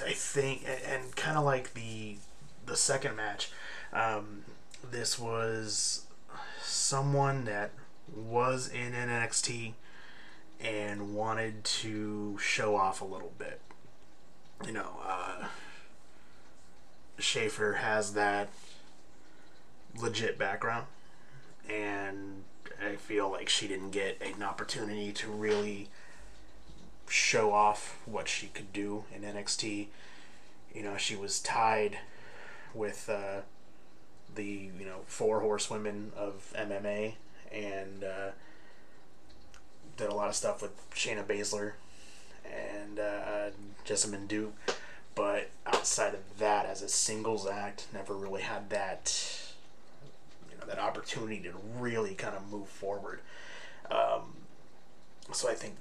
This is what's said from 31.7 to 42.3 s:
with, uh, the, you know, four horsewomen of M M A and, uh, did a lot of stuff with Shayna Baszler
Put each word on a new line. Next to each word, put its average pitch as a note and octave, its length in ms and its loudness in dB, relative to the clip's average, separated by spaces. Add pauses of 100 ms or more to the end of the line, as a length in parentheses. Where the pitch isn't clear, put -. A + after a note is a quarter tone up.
with, G#2 360 -2
uh, G2 320 0 (920)
the, G2+ 440 -2
you G2 80 -4
know, F#2 200 -4
four A2 340 4
horsewomen G#2 760 2
of G2+ 380 -2
M G#2 160 0
M G2+ 140 0
A G#2+ 300 2 (360)
and, G2 520 -2
uh, F#2+ 280 -2 (1600)
did G#2+ 140 0
a G2+ 40 0
lot G#2 140 2
of G2+ 80 2
stuff G#2 260 2
with - 320 -4
Shayna G#2+ 300 0
Baszler G#2 500 2 (720)